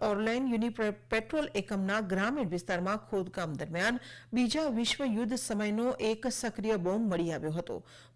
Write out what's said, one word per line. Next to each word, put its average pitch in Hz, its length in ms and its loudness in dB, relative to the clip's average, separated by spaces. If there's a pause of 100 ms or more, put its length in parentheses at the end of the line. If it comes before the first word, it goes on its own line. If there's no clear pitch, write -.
ઓરલેન 220 460 2
યુનિ-, 226 420 0 (200)
પેટ્રોલ 294 440 0
એકમના 196 460 0
ગ્રામીણ 208 480 0
વિસ્તારમાં 180 480 0
ખોદકામ 180 560 -4
દરમિયાન 170 480 0 (320)
બીજા 247 320 2
વિશ્વયુદ્ધ 233 720 0
સમયનો 214 560 0
એક 220 360 0
સક્રિય 220 500 0
બોમ્બ 196 360 2
મળી 170 200 2
આવ્યો 156 180 -2
હતો. 156 360 -4 (300)